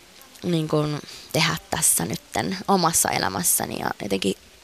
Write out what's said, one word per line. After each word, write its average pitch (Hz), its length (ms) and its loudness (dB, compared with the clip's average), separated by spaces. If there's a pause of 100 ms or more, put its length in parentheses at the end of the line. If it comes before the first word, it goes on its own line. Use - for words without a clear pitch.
(420)
niin 160 260 0
kun 151 320 0 (320)
tehdä 160 240 2 (140)
tässä - 340 2
nytten 170 520 -4 (120)
omassa 175 420 4
elämässäni - 720 0
ja - 100 -2 (120)
jotenkin 196 320 -2 (300)